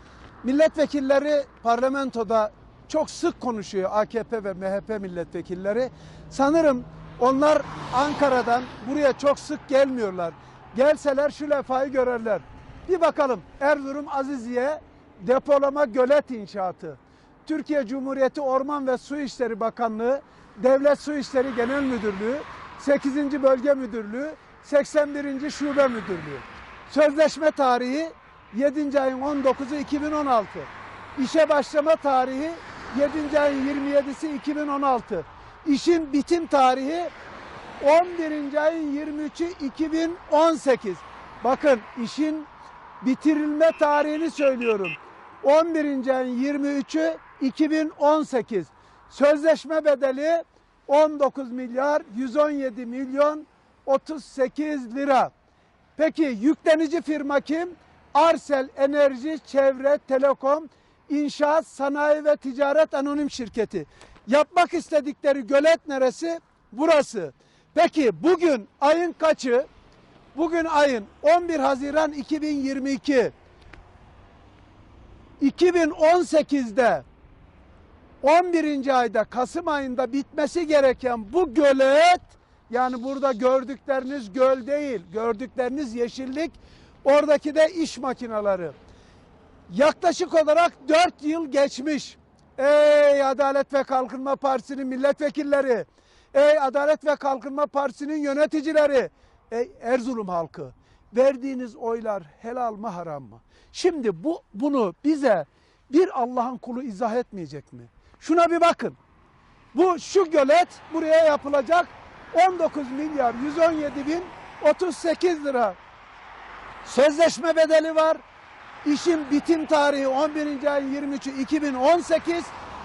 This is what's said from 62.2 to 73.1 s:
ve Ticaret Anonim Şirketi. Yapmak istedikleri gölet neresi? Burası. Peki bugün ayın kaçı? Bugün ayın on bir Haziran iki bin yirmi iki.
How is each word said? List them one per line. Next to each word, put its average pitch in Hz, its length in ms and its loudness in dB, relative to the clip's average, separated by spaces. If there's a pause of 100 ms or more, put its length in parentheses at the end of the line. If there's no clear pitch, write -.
ve 294 120 2
Ticaret 285 580 0
Anonim 285 360 -4
Şirketi. 208 560 -6 (400)
Yapmak 302 480 2
istedikleri 285 720 -2
gölet 302 420 2
neresi? 294 520 -2 (320)
Burası. 233 600 0 (420)
Peki 269 480 2
bugün 320 460 2 (120)
ayın 330 320 2
kaçı? 294 540 0 (720)
Bugün 330 280 0
ayın 294 400 2 (180)
on 339 260 4
bir 320 120 -2
Haziran 285 520 0
iki 294 300 -6
bin 302 140 -2
yirmi 269 340 -4
iki. 262 420 0 (2000)